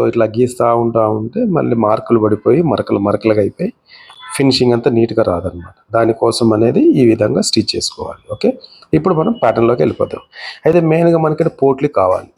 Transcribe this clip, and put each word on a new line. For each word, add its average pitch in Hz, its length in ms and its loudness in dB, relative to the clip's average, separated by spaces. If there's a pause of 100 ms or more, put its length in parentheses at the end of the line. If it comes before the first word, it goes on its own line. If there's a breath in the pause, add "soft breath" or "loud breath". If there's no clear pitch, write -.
ఇట్లా 113 240 0
గీస్తా 120 320 -2 (160)
ఉంటా 117 220 0 (140)
ఉంటే, 117 220 -8 (180)
మళ్ళీ 123 260 -2
మార్కులు 113 400 0
పడిపోయి, 107 360 2 (120)
మరకలు 104 340 -2
మరకలుగా 107 380 0
అయిపోయి, 180 260 -4 (680 loud breath)
ఫినిషింగ్ 127 380 2
అంతా 120 220 0
నీట్‌గా 113 320 2
రాదనమాట. 87 460 -6 (200)
దానికోసం 113 600 0
అనేది 120 260 2 (200)
ఈ - 100 4
విధంగా 110 380 0
స్టిచ్ 101 240 -4
చేసుకోవాలి. - 500 -10 (120)
ఓకే, - 140 -2 (480 loud breath)
ఇప్పుడు 165 220 0
మనం 220 240 -2
ప్యాటర్న్లోకి 117 400 2
వెళ్ళిపోదాం. - 400 -4 (420 loud breath)
అయితే, 165 160 2 (100)
మెయిన్గా 170 340 2
మనకి 156 360 -2
పోట్లీ 135 280 2 (100)
కావాలి. 92 280 0 (100)